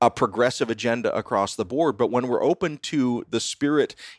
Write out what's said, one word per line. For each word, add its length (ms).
a 80
progressive 640
agenda 440
across 400
the 100
board, 320
but 120
when 180
we're 140
open 380
to 500
the 100
Spirit 560